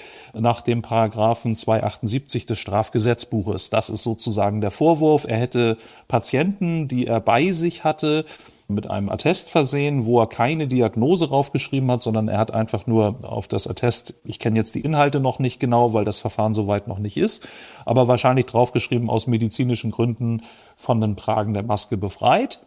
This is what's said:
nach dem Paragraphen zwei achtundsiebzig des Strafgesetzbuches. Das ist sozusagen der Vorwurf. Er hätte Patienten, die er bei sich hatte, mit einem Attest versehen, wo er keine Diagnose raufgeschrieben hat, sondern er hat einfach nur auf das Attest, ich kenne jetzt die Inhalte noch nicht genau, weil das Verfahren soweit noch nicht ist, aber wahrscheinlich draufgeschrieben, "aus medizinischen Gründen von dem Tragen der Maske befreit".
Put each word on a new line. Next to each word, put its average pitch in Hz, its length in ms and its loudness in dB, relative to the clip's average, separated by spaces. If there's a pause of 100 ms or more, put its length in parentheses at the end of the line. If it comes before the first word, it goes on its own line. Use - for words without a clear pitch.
(360)
nach 117 260 0
dem 120 200 0
Paragraphen 113 760 0
zwei 110 280 0
achtundsiebzig 113 640 -4
des 113 100 -2
Strafgesetzbuches. 107 1120 -2
Das 110 220 0
ist 104 100 -2
sozusagen 104 600 0
der 104 100 0
Vorwurf. 151 560 4
Er 113 100 0
hätte 117 400 0 (300)
Patienten, 165 800 0
die 123 180 -2
er 113 140 0
bei 120 320 2
sich 170 320 -2
hatte, 156 420 0 (420)
mit 101 220 -4
einem 98 200 -4
Attest 143 420 -2
versehen, 143 540 0
wo 120 140 4
er 113 60 6
keine 143 420 -2
Diagnose 127 640 2
raufgeschrieben 135 640 0
hat, 123 100 0
sondern 110 280 0
er 101 100 0
hat 110 100 0
einfach 110 380 -2
nur 110 340 2
auf 110 260 -8
das - 200 -2
Attest, - 560 -2
ich - 160 -12
kenne 110 180 0
jetzt 110 160 2
die - 60 -4
Inhalte 147 400 2
noch 131 180 0
nicht 127 220 -2
genau, 120 340 2
weil 107 120 2
das 104 140 -2
Verfahren 110 360 -2
soweit 104 320 -2
noch 104 100 -6
nicht 104 200 -6
ist, 196 300 -2 (380)
aber 123 220 4
wahrscheinlich 127 400 2
draufgeschrieben, 120 640 0
"aus 113 160 0
medizinischen 117 640 0
Gründen 117 500 -2 (340)
von 120 240 0
dem 107 160 0
Tragen 107 380 -2
der 101 80 -2
Maske 107 340 -2
befreit". 120 720 0